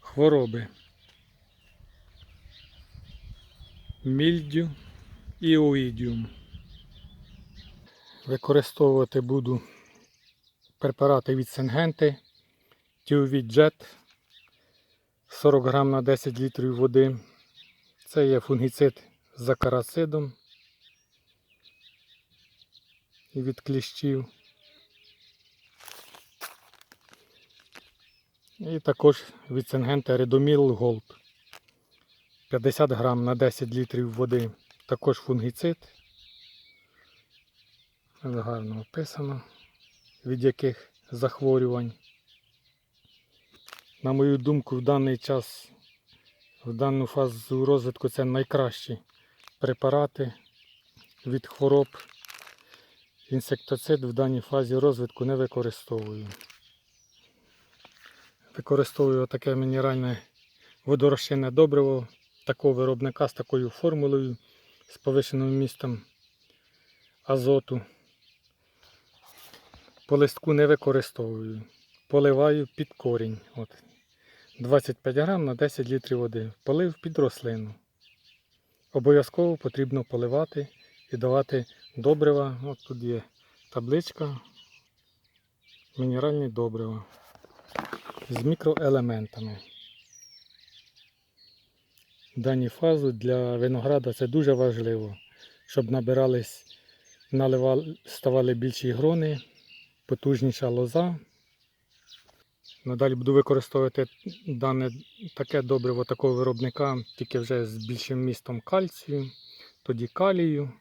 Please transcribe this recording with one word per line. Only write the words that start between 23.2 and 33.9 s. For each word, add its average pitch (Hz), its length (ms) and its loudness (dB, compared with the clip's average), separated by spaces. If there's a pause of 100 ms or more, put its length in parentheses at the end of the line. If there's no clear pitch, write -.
і 135 100 -6
від 131 180 -6
кліщів. 135 680 -4 (4000)
І 160 220 -6
також - 440 4 (260)
від 127 180 -4
Сингенти 131 480 0
Редоміл 135 560 4
Голд. 113 300 -2 (1500)
П'ятдесят 131 420 2
грам 120 320 0
на 123 100 0
десять 120 400 0
літрів 123 380 -4